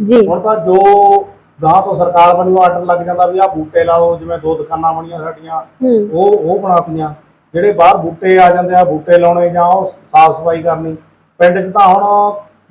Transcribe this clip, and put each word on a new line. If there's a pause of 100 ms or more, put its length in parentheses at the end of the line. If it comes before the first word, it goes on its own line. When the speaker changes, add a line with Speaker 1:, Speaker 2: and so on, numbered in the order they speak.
Speaker 1:
ਜੀ।
Speaker 2:
ਹੁਣ
ਤਾਂ
ਜੋ (880)
ਗਾਂਹ
ਤੋਂ
ਸਰਕਾਰ
ਵੱਲੋਂ
ਆਰਡਰ
ਲੱਗ
ਜਾਂਦਾ
ਵੀ
ਆਹ
ਬੂਟੇ
ਲਾਓ,
ਜਿਵੇਂ
ਦੋ
ਦੁਕਾਨਾਂ
ਬਣੀਆਂ
ਸਾਡੀਆਂ,
Speaker 1:
ਹੂੰ।
Speaker 2:
ਉਹ,
ਉਹ
ਬਣਾਤੀਆਂ। (400)
ਜਿਹੜੇ
ਬਾਹਰ
ਬੂਟੇ
ਆ
ਜਾਂਦੇ
ਆ,
ਬੂਟੇ
ਲਾਉਣੇ
ਜਾਂ
ਉਹ
ਸਾਫ਼
ਸਫਾਈ
ਕਰਨੀ, (420)
ਪਿੰਡ
'ਚ
ਤਾਂ
ਹੁਣ (380)